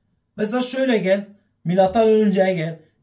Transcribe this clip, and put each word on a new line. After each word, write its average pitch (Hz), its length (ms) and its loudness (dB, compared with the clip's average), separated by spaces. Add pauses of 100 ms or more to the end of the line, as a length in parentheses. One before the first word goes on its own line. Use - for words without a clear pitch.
(360)
Mesela 214 260 -4
şöyle 254 360 -2
gel. 190 300 -2 (360)
Milattan 190 440 2
önceye 196 460 2
gel. 160 260 -8 (220)